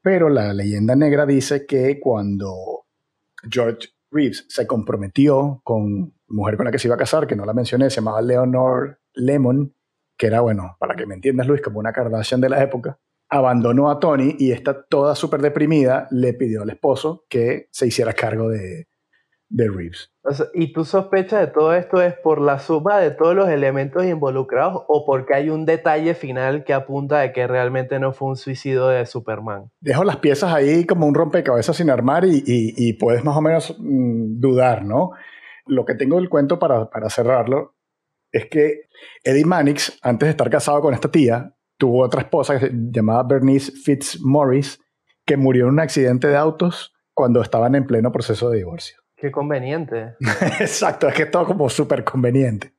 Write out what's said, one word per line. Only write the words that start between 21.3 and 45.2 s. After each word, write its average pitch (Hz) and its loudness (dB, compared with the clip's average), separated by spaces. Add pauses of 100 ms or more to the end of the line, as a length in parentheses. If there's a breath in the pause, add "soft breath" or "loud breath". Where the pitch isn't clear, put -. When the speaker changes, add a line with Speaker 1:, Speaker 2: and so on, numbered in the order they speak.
Speaker 2:
de 160 2
todo 160 2
esto 180 0
es 175 0
por 151 0
la 143 2
suma 160 0
de 165 2
todos 160 2
los 196 4
elementos 139 0
involucrados 139 -2
o 151 2
porque 135 0
hay 147 0
un 156 -4
detalle 160 0
final 135 -4
que 143 -2
apunta 139 -2
de 131 0
que 123 -2
realmente 127 -2
no 135 -2
fue 135 -6
un 131 -4
suicidio 131 -2
de 123 2
Superman? 110 -10
Speaker 1:
Dejo 147 0
las 196 0
piezas 170 2
ahí 156 2
como 175 2
un 147 4
rompecabezas 143 2
sin 165 2
armar 135 4
y, 170 4
y, 120 0
y 117 2
puedes 117 2
más 147 0
o 156 2
menos, 160 0
mm, 117 -2
dudar, 123 2
¿no? 135 -2 (560 loud breath)
Lo 127 0
que - -4
tengo 139 0
del 180 0
cuento 160 0
para, 117 0
para 110 -6
cerrarlo 123 -2 (560)
es - -2
que 151 0 (360 loud breath)
Eddie 139 2
Mannix, 147 0
antes 123 0
de 156 2
estar 127 0
casado 147 2
con 143 2
esta 147 -4
tía, 120 2 (220)
tuvo 127 2
otra 123 0
esposa 139 -2
que 131 0
se 127 -4
llamaba 117 0
Bernice 135 2
Fitzmaurice, 139 0 (460)